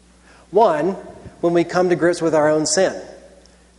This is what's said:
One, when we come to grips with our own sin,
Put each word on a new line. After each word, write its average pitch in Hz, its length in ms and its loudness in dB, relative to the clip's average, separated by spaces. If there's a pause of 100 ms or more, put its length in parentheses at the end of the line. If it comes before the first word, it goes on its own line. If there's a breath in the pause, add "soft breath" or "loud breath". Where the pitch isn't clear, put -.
(520 soft breath)
One, 175 400 2 (500 loud breath)
when 170 120 0
we 170 100 2
come 180 260 0
to 175 60 2
grips 170 260 0
with 165 120 0
our 151 160 2
own 156 160 0
sin, 156 340 -2 (800 soft breath)